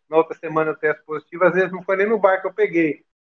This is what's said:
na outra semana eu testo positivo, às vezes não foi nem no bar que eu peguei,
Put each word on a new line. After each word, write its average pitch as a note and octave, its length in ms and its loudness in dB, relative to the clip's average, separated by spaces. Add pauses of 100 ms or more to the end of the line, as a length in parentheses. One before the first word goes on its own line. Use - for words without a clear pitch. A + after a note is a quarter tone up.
na D#3 80 -2
outra D#3+ 200 2
semana D#3 340 -2
eu D3 60 -8
testo D3+ 280 -4
positivo, D#3+ 400 -4
às E3 80 4
vezes F3+ 180 0
não F3+ 120 -10
foi F#3+ 140 -2
nem G3 100 0
no A3 120 0
bar F#3+ 220 2
que F#3+ 60 -4
eu F#3 60 -10
peguei, E3+ 520 0 (240)